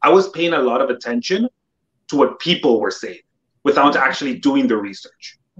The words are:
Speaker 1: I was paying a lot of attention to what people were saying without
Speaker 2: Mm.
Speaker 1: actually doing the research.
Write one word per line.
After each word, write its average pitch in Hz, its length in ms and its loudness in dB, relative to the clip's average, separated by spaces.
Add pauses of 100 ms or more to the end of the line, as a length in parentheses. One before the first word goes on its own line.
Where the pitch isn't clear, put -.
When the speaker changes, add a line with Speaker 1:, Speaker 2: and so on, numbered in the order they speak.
Speaker 1:
I 147 80 4
was 190 200 4
paying 165 220 -2
a 156 60 0
lot 127 240 0
of 135 80 -2
attention 123 580 -4 (600)
to 151 80 -4
what 135 220 0
people 123 400 0
were 101 120 -2
saying - 300 -12 (440)
without 143 300 4
Speaker 2:
Mm. - 60 0
Speaker 1:
actually 135 380 -4
doing 269 280 2
the 226 100 0
research. - 640 -12 (220)